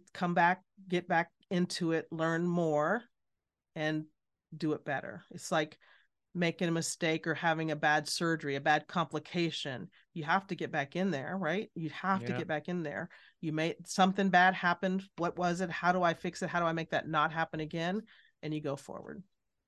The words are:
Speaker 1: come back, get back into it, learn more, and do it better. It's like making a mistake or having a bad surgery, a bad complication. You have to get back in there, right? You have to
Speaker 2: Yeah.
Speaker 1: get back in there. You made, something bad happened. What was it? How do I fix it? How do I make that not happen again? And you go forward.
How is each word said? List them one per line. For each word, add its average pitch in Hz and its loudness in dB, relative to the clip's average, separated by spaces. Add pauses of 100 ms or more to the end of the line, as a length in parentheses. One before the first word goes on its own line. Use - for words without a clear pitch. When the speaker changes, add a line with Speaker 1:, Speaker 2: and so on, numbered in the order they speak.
(140)
Speaker 1:
come 175 -2
back, 175 4 (240)
get 180 0
back 170 0 (180)
into 175 0
it, 160 0
learn 165 0
more, 170 2 (720)
and 156 -2 (500)
do 151 -2
it - -4
better. 139 -6 (100)
It's - -10
like 160 0 (560)
making 170 0
a - 2
mistake 165 -2
or 160 0
having 160 0
a 147 -2
bad 151 2
surgery, 156 -2
a 139 -4
bad 151 4
complication. 160 -4 (240)
You 165 -6
have 185 0
to 180 -6
get 156 -6
back 143 -2
in 185 0
there, 143 -4
right? 185 -2
You 160 -6
have 190 -2
to 120 -4
Speaker 2:
Yeah. 123 -2
Speaker 1:
get - -4
back 156 -4
in 180 -2
there. 147 -6 (320)
You 160 -2
made, 160 -2
something 190 4
bad 185 8
happened. 185 0 (140)
What 170 -2
was 175 0
it? 180 -2
How 175 2
do 180 4
I 170 4
fix - -6
it? 175 -2
How 175 0
do 170 2
I 165 2
make 165 -2
that 151 0
not 156 2
happen 160 -2
again? 170 -2 (380)
And 151 -4
you 151 -2
go 143 -4
forward. - -14 (460)